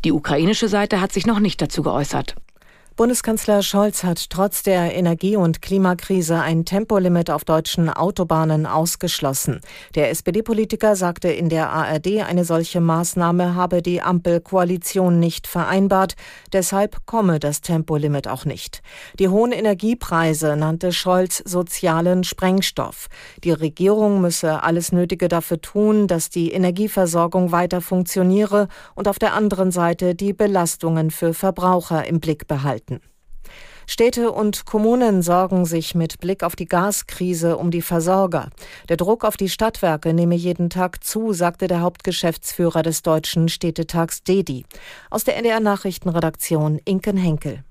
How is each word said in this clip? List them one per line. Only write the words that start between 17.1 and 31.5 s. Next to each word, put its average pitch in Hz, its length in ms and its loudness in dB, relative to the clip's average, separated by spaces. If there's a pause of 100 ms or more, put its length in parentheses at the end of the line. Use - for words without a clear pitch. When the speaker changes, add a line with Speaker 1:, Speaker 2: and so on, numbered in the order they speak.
Speaker 2:
das 147 220 -4
Tempolimit 151 680 -2
auch 120 180 -8
nicht. - 380 -8 (340)
Die 190 100 2
hohen 220 260 2
Energiepreise 170 1000 0
nannte 160 380 -2
Scholz 185 500 0
sozialen 180 800 0
Sprengstoff. - 840 -2 (360)
Die 170 100 2
Regierung 190 680 2
müsse 165 400 0
alles 165 300 0
Nötige 175 380 0
dafür 170 300 -2
tun, 214 480 2
dass 170 220 0
die 165 220 -2
Energieversorgung 180 1000 0
weiter 175 300 0
funktioniere 190 840 2 (260)
und 202 140 -2
auf 202 100 0
der 220 160 2
anderen 190 380 2
Seite 175 420 0
die 196 200 -2
Belastungen 170 760 0
für 165 240 -2
Verbraucher 180 720 0